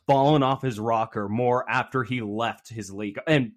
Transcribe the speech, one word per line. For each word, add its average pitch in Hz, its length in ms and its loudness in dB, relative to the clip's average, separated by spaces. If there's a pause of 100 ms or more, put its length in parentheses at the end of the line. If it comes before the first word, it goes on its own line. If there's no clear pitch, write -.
fallen 139 380 6
off 131 180 0
his 120 160 -4
rocker 110 500 -2
more 123 400 0
after 127 360 -2
he 123 160 -4
left 107 480 -6
his 104 240 -12
league? 101 340 -8
And 139 300 2